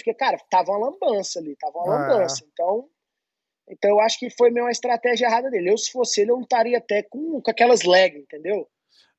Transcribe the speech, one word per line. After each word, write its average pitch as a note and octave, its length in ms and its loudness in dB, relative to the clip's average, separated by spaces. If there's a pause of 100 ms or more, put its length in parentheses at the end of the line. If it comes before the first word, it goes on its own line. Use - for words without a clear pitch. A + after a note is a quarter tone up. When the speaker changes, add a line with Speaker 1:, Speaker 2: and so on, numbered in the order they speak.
Speaker 1:
porque, A3+ 100 -2
cara, C4 240 -2 (100)
tava F#3 220 2
uma G#3+ 200 -2
lambança A3 500 -4
ali, D3+ 160 -12
tava D#3 220 -10
uma G3 80 -4
Speaker 2:
É. G#3 120 0
Speaker 1:
lambança, E3+ 540 0
então, G#3 360 -4 (800)
então - 220 0
eu G#3 100 4
acho A3 200 0
que B3 100 -8
foi A#3+ 220 2
meio A#3+ 140 -2
uma A#3+ 40 -2
estratégia A#3+ 560 -2
errada B3 240 0
dele. F3+ 220 -2
Eu, A3 40 2
se - 140 -6
fosse A#3 300 -2
ele, G#3 100 0
eu A#3+ 60 4
lutaria A#3+ 420 0
até G#3 240 -2
com, D4 400 -8
com - 80 -2
aquelas A#3+ 320 4
leggings, F3 400 4
entendeu? D#3+ 460 -6 (500)